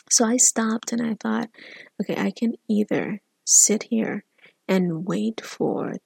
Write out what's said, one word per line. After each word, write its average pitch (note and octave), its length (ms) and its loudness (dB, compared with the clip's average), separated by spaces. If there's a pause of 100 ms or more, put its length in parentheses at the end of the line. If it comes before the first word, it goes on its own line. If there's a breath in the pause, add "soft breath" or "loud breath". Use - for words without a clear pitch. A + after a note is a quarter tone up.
So - 160 4
I A3+ 100 0
stopped A3+ 560 0
and A#3+ 100 -2
I A3+ 140 -2
thought, A3+ 340 -4 (520 loud breath)
"Okay, F3+ 160 -4
I F#3+ 140 0
can - 260 -2 (100)
either G#3 540 0 (240)
sit - 380 4
here A3 420 -4 (440 soft breath)
and F3+ 360 2
wait G#3 340 -2
for - 560 -4 (100)